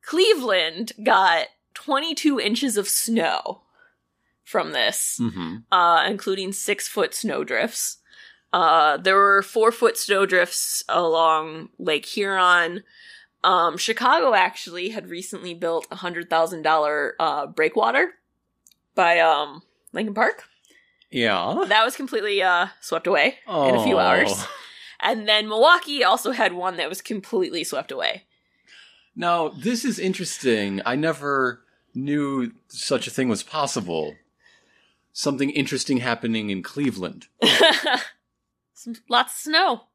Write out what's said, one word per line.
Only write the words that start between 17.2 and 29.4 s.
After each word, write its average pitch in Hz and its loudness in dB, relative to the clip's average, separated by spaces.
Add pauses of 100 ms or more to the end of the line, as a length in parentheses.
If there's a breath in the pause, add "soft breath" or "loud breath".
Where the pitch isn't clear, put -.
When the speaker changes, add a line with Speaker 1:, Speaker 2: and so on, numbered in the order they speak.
Speaker 1:
breakwater 233 0 (840)
by, 170 4
um, 151 2 (300)
Lincoln 214 -6
Park. 233 -2 (680 soft breath)
Speaker 2:
Yeah. 113 0
Speaker 1:
That 214 4
was 247 -2
completely, 208 -2
uh, 180 2 (120)
swept - -4
away 185 4 (120)
in 143 2
a 113 2
few - 4
Speaker 2:
Oh. - 4
Speaker 1:
hours. 143 4 (680 loud breath)
And 220 -2
then 214 2
Milwaukee 294 4
also 220 2
had 220 0
one 180 -4
that 147 -4
was 185 -8
completely 185 -4
swept - -6
away. - -4 (920 soft breath)
Speaker 2:
Now, 170 0